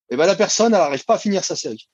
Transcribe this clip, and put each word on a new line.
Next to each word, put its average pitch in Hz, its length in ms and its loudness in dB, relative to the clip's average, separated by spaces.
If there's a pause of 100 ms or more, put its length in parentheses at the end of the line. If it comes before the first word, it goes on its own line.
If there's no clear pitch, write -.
Et 120 60 -6
ben, 147 100 2
la 190 100 4
personne, 214 380 2
elle 202 60 4
arrive 143 240 0
pas 226 120 0
à 185 40 -2
finir 196 240 -2
sa 156 140 -6
série. 113 360 -10